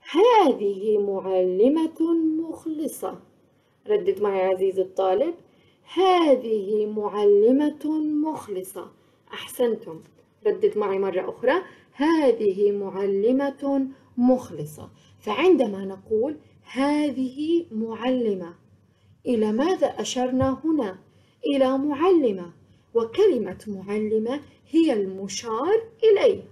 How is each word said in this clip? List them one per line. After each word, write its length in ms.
"هذه 840
معلمة 1160
مخلصة". 680
ردد 340
معي 200
عزيزي 400
الطالب: 540
"هذه 920
معلمة 1000
مخلصة". 680
أحسنتم، 680
ردد 300
معي 220
مرة 300
أخرى: 240
"هذه 760
معلمة 1160
مخلصة". 720
فعندما 680
نقول: 520
"هذه 1080
معلمة"، 840
إلى 260
ماذا 360
أشرنا 760
هنا؟ 360
إلى 320
معلمة، 760
وكلمة 760
معلمة 720
هي 240
المشار 920
إليه 480